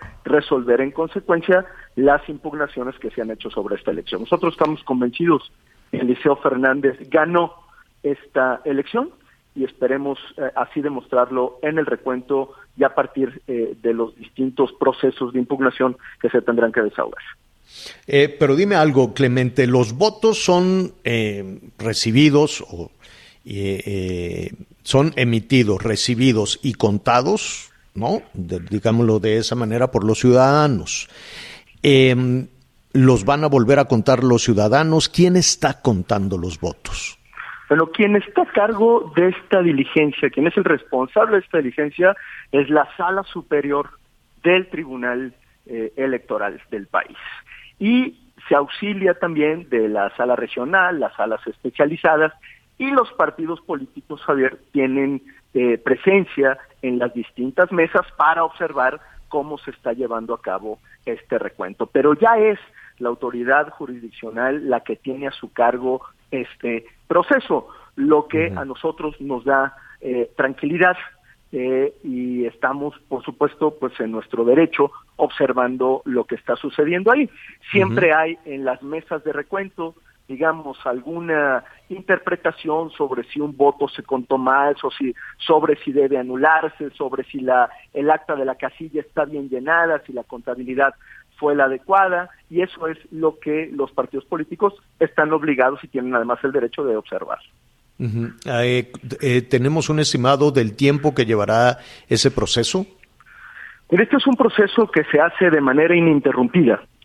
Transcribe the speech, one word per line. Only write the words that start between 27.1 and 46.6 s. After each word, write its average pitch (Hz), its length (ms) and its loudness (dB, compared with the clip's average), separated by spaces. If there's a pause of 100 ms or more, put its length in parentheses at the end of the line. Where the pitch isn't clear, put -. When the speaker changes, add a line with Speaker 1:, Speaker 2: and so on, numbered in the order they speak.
Speaker 2:
¿no? 135 260 -2 (140)
De, 90 260 -8
digámoslo 110 600 0
de 110 180 2
esa 117 160 -4
manera, 120 360 -2
por 104 140 0
los 107 160 2
ciudadanos? 131 880 4 (760)
Em, 127 640 4 (440)
¿los 127 320 6
van 143 200 2
a 151 40 4
volver 135 300 4
a 139 80 4
contar 120 360 2
los 123 200 4
ciudadanos? 127 640 4
¿Quién 180 280 4
está - 440 0
contando 98 580 0
los 87 220 -8
votos? - 580 -8 (500)
Speaker 1:
Bueno, 160 200 2
quien 208 280 2
está 202 260 0
a - 100 -2
cargo 220 640 2
de 175 140 6
esta 185 300 0
diligencia, 147 720 0
quien 147 160 0
es 170 100 -2
el 190 80 2
responsable 170 720 0
de 185 60 2
esta - 160 -4
diligencia, 151 580 0 (360)
es 139 180 2
la 151 260 2
Sala 190 280 -2
Superior 143 640 -4 (540)
del 185 240 2
Tribunal, 127 640 -6 (320)
eh, 113 300 -8
Electoral 117 640 -4 (100)